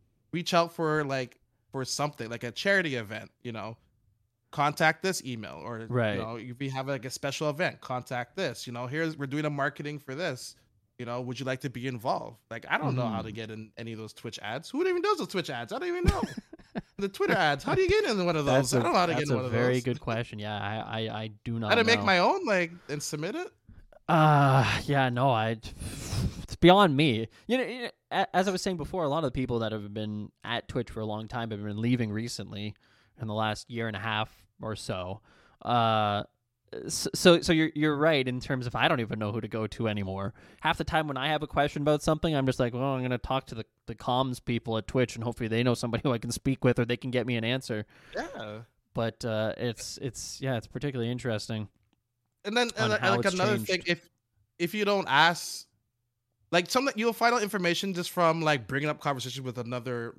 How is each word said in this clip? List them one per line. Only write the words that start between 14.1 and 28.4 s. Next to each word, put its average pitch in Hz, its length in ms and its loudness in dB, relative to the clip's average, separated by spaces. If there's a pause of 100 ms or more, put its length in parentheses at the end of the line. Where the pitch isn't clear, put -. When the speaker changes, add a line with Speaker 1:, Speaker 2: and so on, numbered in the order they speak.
Speaker 1:
Twitch - 300 -12
ads. 120 260 -8
Who 339 180 -2
even 359 140 0
does 403 160 0
the 247 80 -4
Twitch 170 240 -4
ads? 120 240 -8
I 247 60 -6
don't 349 100 -6
even 349 160 -2
know. 359 220 4
Speaker 2:
<laughs> - 40 -10 (640)
Speaker 1:
The 196 120 -4
Twitter 381 240 0
ads. 151 300 2
How 285 120 0
do 370 60 4
you 370 80 2
get 427 160 4
into 208 180 0
one 175 120 2
of 151 100 0
Speaker 2:
That's 131 260 4
Speaker 1:
those? - 40 2
I 123 40 6
Speaker 2:
a, 117 40 2
Speaker 1:
don't 349 100 2
know 208 60 6
how 175 80 4
to 165 60 0
get - 60 0
Speaker 2:
that's 147 100 -2
Speaker 1:
into 131 40 2
Speaker 2:
a 120 40 2
Speaker 1:
one 127 80 -2
of 107 60 -4
Speaker 2:
very 123 220 2
Speaker 1:
those. 123 100 0
Speaker 2:
good 123 160 -2
question. 117 400 -6
Yeah, 104 180 -6
I, 110 520 -4
I, 110 140 -6
I 110 80 -8 (120)
do 117 160 -2
not 107 100 -2
Speaker 1:
How 220 60 6
to 233 80 6
make 226 160 6
Speaker 2:
know. 208 60 0
Speaker 1:
my 190 140 6
own, 330 260 4
like, 180 260 2 (180)
and 147 120 -4
submit 160 340 -6
it? 359 160 -8 (560)
Speaker 2:
Uh, 143 800 6
yeah, 135 240 4
no, 123 200 2
I, 113 280 2 (840)
it's - 160 -10
beyond 180 380 10
me. 113 300 4 (200)
You 233 100 2
know, 254 60 2
you 233 200 -6
know, 233 60 -6 (220)
a-, 180 240 0
as 185 120 4